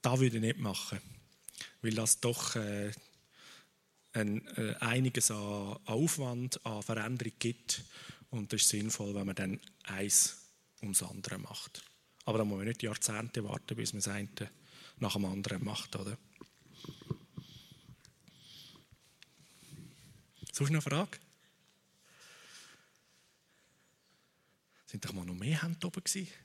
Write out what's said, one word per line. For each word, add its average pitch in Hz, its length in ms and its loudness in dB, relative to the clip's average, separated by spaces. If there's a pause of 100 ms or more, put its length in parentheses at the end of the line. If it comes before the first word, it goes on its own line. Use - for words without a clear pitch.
das 131 180 4
würde 123 180 6
ich 110 40 2
nicht 113 160 2
machen. 98 420 -2 (840)
Weil 113 100 2
das 110 260 6
doch, - 360 2
äh, 104 360 0 (1200)
ein, 107 340 0 (100)
äh, 110 220 0
einiges 123 500 4
an, 107 80 -2
an 104 480 -2
Aufwand, 123 800 2
an 107 160 -2
Veränderung 113 560 -2
gibt. - 460 0 (480)
Und 107 200 -4
es 107 120 4
ist - 60 8
sinnvoll, 104 440 0
wenn 98 140 0
man 95 80 -2
dann 95 240 -2 (240)
eins - 540 4 (440)
ums 98 220 4
andere 95 340 -6
macht. - 460 -10 (420)
Aber 110 140 4
da 110 60 6
muss 104 120 0
man 98 100 -2
nicht 117 140 -2
Jahrzehnte 110 600 0
warten, - 320 -4
bis 110 180 -2
man 104 80 -2
das 95 60 0
eine 101 220 -2 (680)
nach 98 160 0
dem 101 120 2
anderen 98 380 0
macht, 104 320 -4
oder? 101 220 -4 (4000)
Sonst 139 200 2
noch 156 100 4
eine - 0 -
Frage? 147 380 0 (3750)
Sind - 180 -6
doch - 80 -6
mal 92 100 -2
noch 90 120 -4
mehr 135 260 2
Hände 170 240 -2
oben 180 180 -4
gewesen? 190 240 0 (180)